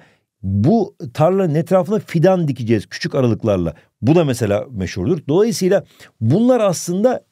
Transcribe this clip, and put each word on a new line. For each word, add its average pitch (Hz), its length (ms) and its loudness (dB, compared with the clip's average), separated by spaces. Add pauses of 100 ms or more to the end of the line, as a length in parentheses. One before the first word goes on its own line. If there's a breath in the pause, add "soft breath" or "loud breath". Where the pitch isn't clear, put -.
(420 soft breath)
bu 107 520 0 (200)
tarlanın 180 400 2
etrafına 185 440 0
fidan 170 500 0
dikeceğiz 113 380 -2
küçük - 280 -10
aralıklarla. 104 600 0 (280 soft breath)
Bu 131 120 4
da 175 100 4
mesela 110 460 -2
meşhurdur. 101 480 -4 (100)
Dolayısıyla 185 560 0 (360 loud breath)
bunlar 226 400 2
aslında 196 720 -2